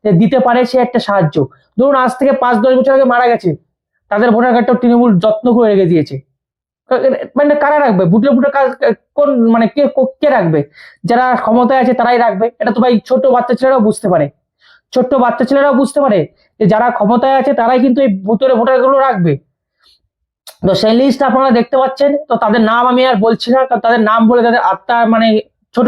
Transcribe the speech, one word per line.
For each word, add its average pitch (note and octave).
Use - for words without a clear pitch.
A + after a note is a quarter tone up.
যে G#3+
দিতে G#3
পারে B3
সে B3+
একটা B3
সাহায্য। G3
ধরুন C4+
আজ B3+
থেকে C#4
পাঁচ B3
দশ B3+
বছর C4
আগে C4+
মারা A#3+
গেছে, A3
তাদের A3+
ভোটার A#3
কার্ডটাও A#3+
তৃণমূল A#3+
যত্ন G#3+
করে A#3
রেখে G3
দিয়েছে। D#3+
মানে D4
কারা D4
রাখবে G#3
ভুতুড়ে A3
ভোটার C#4
কাজ, C#4
কোন C#4+
মানে A3+
কে, C#4+
ক-, C4
কে D4+
রাখবে? E3+
যারা A#3+
ক্ষমতায় B3
আছে B3
তারাই B3
রাখবে। A3
এটা A#3+
তো A3+
ভাই B3
ছোট A#3
বাচ্চা A#3+
ছেলেরাও C4
বুঝতে G#3
পারে, D#3+
ছোট্ট B3+
বাচ্চা A#3+
ছেলেরাও C#4
বুঝতে C4+
পারে G#3
যে G#3+
যারা A3
ক্ষমতায় A#3+
আছে C4+
তারাই B3
কিন্তু B3+
এই C4+
ভুতুড়ে B3+
ভোটারগুলো B3+
রাখবে। G3
তো G3
সেই A3
লিস্ট C4+
আপনারা C4
দেখতে A#3
পাচ্ছেন। C4
তো B3
তাদের A3+
নাম A#3+
আমি B3
আর B3
বলছি A#3
না, C4
কারণ B3
তাদের A#3
নাম A3+
বলে A#3+
তাদের A3+
আত্মা A#3
মানে A3+
ছোট B3